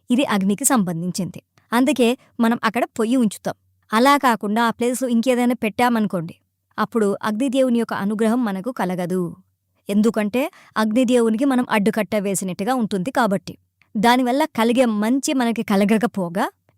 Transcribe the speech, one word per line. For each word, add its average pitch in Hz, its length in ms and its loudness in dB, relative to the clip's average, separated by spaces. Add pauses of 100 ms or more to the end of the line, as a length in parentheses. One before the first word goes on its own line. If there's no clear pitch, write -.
(100)
ఇది 247 140 2
అగ్నికి 202 400 0
సంబంధించింది. 180 760 -2 (320)
అందుకే 247 360 2 (320)
మనం 233 240 2
అక్కడ 233 200 -2 (100)
పొయ్యి 226 220 0
ఉంచుతాం. 208 400 -2 (340)
అలా 254 260 4
కాకుండా 226 460 0
ఆ 233 80 2
ప్లేస్‌లో 247 380 -2
ఇంకేదైనా 240 540 2
పెట్టామనుకోండి, 214 720 -2 (440)
అప్పుడు 214 300 0 (160)
అగ్నిదేవుని 240 540 0
యొక్క 226 160 -2
అనుగ్రహం 220 500 0
మనకు 190 260 -6
కలగదు. 180 520 -4 (680)
ఎందుకంటే 214 540 0 (340)
అగ్నిదేవునికి 226 680 2
మనం 254 260 2
అడ్డుకట్ట 214 460 0
వేసినట్టుగా 196 580 -4
ఉంటుంది 208 360 -4
కాబట్టి. 202 440 -2 (400)
దానివల్ల 247 480 2 (140)
కలిగే 233 280 4 (100)
మంచి 233 400 0
మనకి 233 280 0
కలగకపోగా 202 800 0 (340)